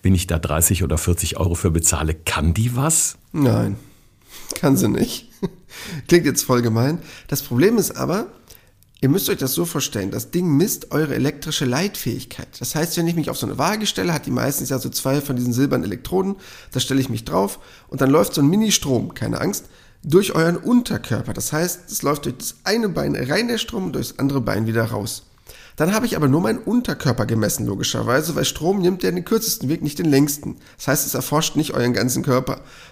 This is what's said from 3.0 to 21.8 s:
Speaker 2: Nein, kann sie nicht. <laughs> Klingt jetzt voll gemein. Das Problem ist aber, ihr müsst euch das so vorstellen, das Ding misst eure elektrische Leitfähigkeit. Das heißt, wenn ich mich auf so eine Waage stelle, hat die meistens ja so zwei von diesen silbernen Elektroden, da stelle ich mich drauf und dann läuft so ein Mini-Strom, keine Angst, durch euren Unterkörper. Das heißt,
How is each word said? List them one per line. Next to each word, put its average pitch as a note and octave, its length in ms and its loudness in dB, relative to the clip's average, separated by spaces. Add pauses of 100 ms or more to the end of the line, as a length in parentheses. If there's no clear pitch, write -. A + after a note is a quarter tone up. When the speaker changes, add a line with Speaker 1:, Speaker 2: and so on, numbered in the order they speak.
Speaker 2:
Nein, A2 440 2 (840)
kann C#3 180 4
sie A#2 120 2
nicht. - 400 -2 (120)
<laughs> - 640 -10
Klingt E3+ 180 6
jetzt - 180 0
voll B2 180 2
gemein. A#2+ 380 2 (280)
Das C#3+ 140 -4
Problem F3+ 360 4
ist - 200 0
aber, E3 300 -2 (760)
ihr C3 80 4
müsst F4+ 200 2
euch G3+ 100 -2
das C3 120 -2
so E3+ 140 -2
vorstellen, A2+ 440 -4
das A#2 220 -8
Ding F3 240 2
misst - 360 2
eure D3 240 0
elektrische C#3+ 500 -2
Leitfähigkeit. D#3+ 800 -4 (120)
Das - 160 -6
heißt, E3+ 200 -2
wenn E3+ 120 0
ich E3+ 80 0
mich D#3+ 140 -2
auf - 80 -6
so - 80 -6
eine - 120 -6
Waage G#3 280 -2
stelle, F3+ 280 -2
hat D3 120 -4
die - 60 -4
meistens B2+ 380 -2
ja C3 100 -2
so - 80 -6
zwei C3+ 320 -2
von C#3+ 160 -4
diesen B2 160 0
silbernen C3 340 0
Elektroden, F#3+ 500 -2 (360)
da C3 80 -2
stelle C3+ 220 0
ich B2+ 80 -4
mich A2+ 160 -6
drauf F#3+ 340 -2 (300)
und C#3 100 -6
dann C3+ 100 4
läuft E3+ 260 4
so D#3 60 2
ein C#3 60 8
Mini-Strom, F3 680 2
keine - 260 -4
Angst, G3 240 -2 (380)
durch F#3+ 300 4
euren E3 220 2
Unterkörper. F3 800 0
Das - 180 -6
heißt, E3+ 400 -4